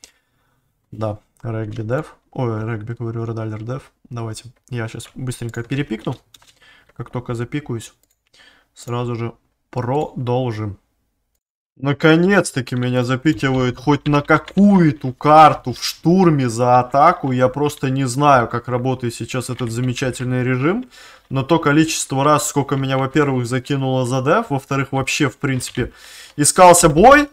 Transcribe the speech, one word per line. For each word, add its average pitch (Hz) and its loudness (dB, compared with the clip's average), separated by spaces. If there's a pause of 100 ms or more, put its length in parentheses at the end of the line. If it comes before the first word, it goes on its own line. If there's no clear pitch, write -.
(920)
Да, 107 -8 (240)
регби 110 -8
дев. 127 -6 (140)
Ой, 113 -6
регби, 113 -10
говорю, 113 -8
Red 113 -8
Alert 110 -10
дев. 131 -12 (180)
Давайте 113 -12 (160)
я 117 -8
щас - -16
быстренько 120 -10
перепикну. 139 -8 (840)
Как 120 -16
только 123 -10
запикаюсь, 120 -10 (800)
сразу 120 -8
же 117 -8 (360)
продолжим. 120 -6 (1000)
Наконец-таки 160 0
меня 123 -2
запикивают 131 -2
хоть 147 0
на 147 2
какую-то 165 2
карту 147 4
в - -10
штурме 160 2
за 123 2
атаку. 139 2
Я 127 2
просто 139 -4
не 135 -2
знаю, 127 4
как 120 -8
работает 123 -4
сейчас 123 -8
этот 120 -6
замечательный 127 -4
режим. 139 -2 (420)
Но 131 -2
то 160 2
количество 147 0
раз, 147 2
сколько 139 -2
меня, 135 -4
во-первых, 131 -2
закинуло 131 -2
за 127 -2
деф, 196 0
во-вторых, 135 -4
вообще, 135 -2
в - -8
принципе, 127 -6 (440)
искался 170 6
бой. 254 6